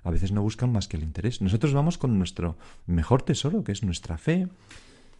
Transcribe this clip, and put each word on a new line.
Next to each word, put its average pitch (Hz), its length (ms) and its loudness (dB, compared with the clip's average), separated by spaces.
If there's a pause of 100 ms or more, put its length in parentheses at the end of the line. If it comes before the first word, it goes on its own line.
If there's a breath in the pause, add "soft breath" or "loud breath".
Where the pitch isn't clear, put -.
a 90 80 -2
veces 90 220 4
no 104 80 2
buscan 110 300 0
más 101 180 0
que 92 80 -4
el 78 60 -4
interés. 101 380 -4
Nosotros 113 320 2
vamos 151 240 2
con 120 200 0
nuestro 87 400 -2 (280 soft breath)
mejor 87 360 2
tesoro, 160 420 0
que - 80 -4
es 98 120 -6
nuestra 85 340 -4
fe, 180 320 0 (720 loud breath)